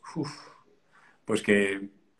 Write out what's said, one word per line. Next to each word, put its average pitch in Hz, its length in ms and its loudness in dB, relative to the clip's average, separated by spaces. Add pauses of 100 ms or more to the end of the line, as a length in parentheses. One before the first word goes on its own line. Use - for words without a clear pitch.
(160)
uf, 147 160 -4 (960)
pues 107 160 -2
que, 101 480 2 (300)